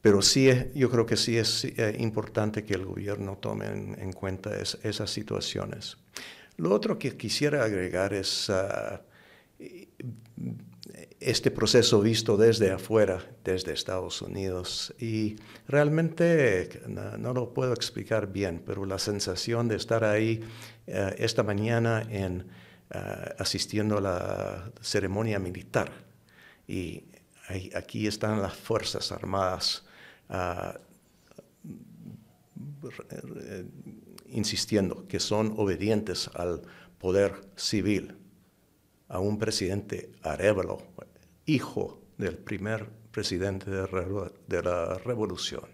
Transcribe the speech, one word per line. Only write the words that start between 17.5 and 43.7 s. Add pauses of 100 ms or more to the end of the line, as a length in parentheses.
puedo
explicar
bien,
pero
la
sensación
de
estar
ahí, (460)
eh,
esta
mañana
en, (440)
eh, (400)
asistiendo
a
la
ceremonia
militar, (800)
y (440)
ahí,
aquí
están
las
Fuerzas
Armadas, (440)
ah, (2250)
eh, (680)
insistiendo
que
son
obedientes
al (360)
poder (220)
civil, (960)
a
un
presidente (100)
Arévalo, (640)
hijo (160)
del
primer (200)
presidente